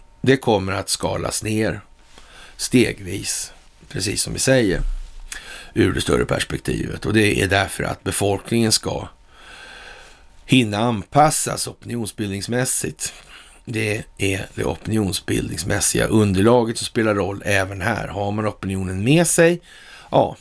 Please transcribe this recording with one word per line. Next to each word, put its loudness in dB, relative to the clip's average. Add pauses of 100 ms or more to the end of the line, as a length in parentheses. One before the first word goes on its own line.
(200)
det 6
kommer 2
att -4
skalas -4
ner -2 (760)
stegvis, 0 (360)
precis -4
som -6
vi -6
säger, 2 (920)
ur 4
det -2
större 2
perspektivet. -4
Och 0
det 4
är 2
därför 0
att -6
befolkningen 0
ska -2 (1400)
hinna 2
anpassas 2
opinionsbildningsmässigt -4 (540)
det -2 (140)
är -2
det -4
opinionsbildningsmässiga -2
underlaget 4
som -6
spelar 0
roll -2
även 0
här. -2
Har -4
man -2
opinionen -4
med 4
sig, 4 (500)
ja, 2